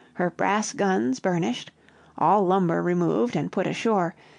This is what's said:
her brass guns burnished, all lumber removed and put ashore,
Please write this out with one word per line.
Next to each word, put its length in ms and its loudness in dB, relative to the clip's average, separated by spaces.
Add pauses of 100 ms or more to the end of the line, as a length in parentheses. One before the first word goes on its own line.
(140)
her 160 -2
brass 440 -2
guns 460 0
burnished, 520 -2 (460)
all 280 4
lumber 360 2
removed 540 0
and 160 -2
put 140 -2
ashore, 480 0 (260)